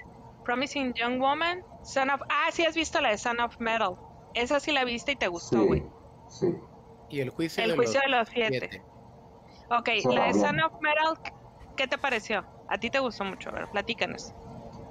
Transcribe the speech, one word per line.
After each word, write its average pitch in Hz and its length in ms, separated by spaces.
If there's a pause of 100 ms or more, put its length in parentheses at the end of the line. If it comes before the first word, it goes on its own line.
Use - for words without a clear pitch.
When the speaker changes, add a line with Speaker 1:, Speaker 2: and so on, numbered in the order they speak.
(440)
Speaker 1:
Promising 254 500
Young 240 260
Woman, 330 440 (200)
Son 269 260
of... 277 200
Ah, 302 220
sí 339 140
has 320 100
visto 320 260
la 269 80
de 208 100
Son 233 200
of 233 200
Metal. 220 360 (380)
Esa 254 260
sí 311 120
la 277 140
viste 240 260
y 269 40
te 226 120
gustó, 170 340
Speaker 2:
Sí, 98 60
Speaker 1:
güey. 76 180 (440)
Speaker 2:
sí. - 260 (540)
Speaker 3:
Y 143 100
El 127 100
Juicio 165 340
Speaker 1:
El 226 80
Speaker 3:
de 165 40
Speaker 1:
Juicio 233 320
Speaker 3:
los - 40
Speaker 1:
de 254 60
los 226 120
Siete. 220 420
Speaker 3:
Siete. 185 120 (880)
Speaker 1:
Ok, 240 180
Speaker 2:
Esa 226 200
Speaker 1:
la - 160
de - 60
Speaker 2:
también. 302 160
Speaker 1:
Son 294 140
of 320 200
Metal, 311 380 (580)
¿qué 247 100
te 269 120
pareció? 226 460 (240)
A 240 100
ti 208 100
te - 100
gustó 240 260
mucho, 180 240
a - 40
ver, - 160
platícanos. - 640 (580)